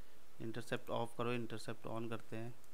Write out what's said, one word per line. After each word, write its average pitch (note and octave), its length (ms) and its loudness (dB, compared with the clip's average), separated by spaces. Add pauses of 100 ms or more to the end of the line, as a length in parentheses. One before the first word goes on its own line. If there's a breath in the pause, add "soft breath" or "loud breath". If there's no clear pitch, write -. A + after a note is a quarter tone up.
(420 loud breath)
Intercept A#2 480 0
off A#2 280 2
करो, A#2+ 160 2
intercept A2+ 540 0
on A2+ 220 0
करते A2+ 260 0
हैं। A#2+ 180 0 (200)